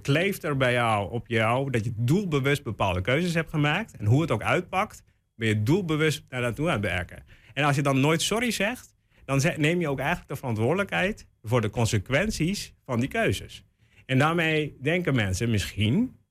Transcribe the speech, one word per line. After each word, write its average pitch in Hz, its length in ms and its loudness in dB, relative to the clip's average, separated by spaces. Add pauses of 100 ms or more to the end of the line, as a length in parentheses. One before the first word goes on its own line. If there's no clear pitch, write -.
kleeft 175 420 0
er 147 140 -2
bij 127 160 2
jou, 110 380 2
op 117 160 -6
jou 117 440 2
dat 117 120 0
je 104 120 -4
doelbewust 143 680 2
bepaalde 98 380 -2
keuzes 160 320 0
hebt 160 160 -2
gemaakt. 156 480 0
En 104 80 -6
hoe 123 160 4
het 165 100 0
ook 110 120 -2
uitpakt, 185 600 -2 (320)
ben 113 120 -4
je 107 160 2
doelbewust 156 680 0
daar 127 120 -6
naartoe 120 260 -2
aan 170 140 0
het 104 100 -2
werken. 90 320 -6 (300)
En 139 100 -2
als 143 120 2
je 143 60 0
dan 139 180 2
nooit 156 220 2
sorry 233 300 0
zegt, 214 440 -4 (300)
dan 139 160 0
ze-, 156 160 0
neem 156 220 2
je 165 100 -2
ook 135 100 -4
eigenlijk 165 300 -4
de 143 60 -8
verantwoordelijkheid 170 920 -2 (160)
voor 117 180 0
de 107 80 -2
consequenties 143 1040 -2 (120)
van 123 140 -2
die 127 100 0
keuzes. - 560 -4 (400)
En 131 120 0
daarmee 156 640 2
denken 160 340 0
mensen 104 340 0
misschien, 113 680 0 (160)